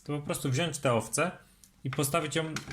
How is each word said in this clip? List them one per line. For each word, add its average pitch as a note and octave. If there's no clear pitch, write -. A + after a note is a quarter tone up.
to D3
po C#3+
prostu E3
wziąć D3
tę B2+
owcę C#3+
i C3+
postawić D3
ją D#3+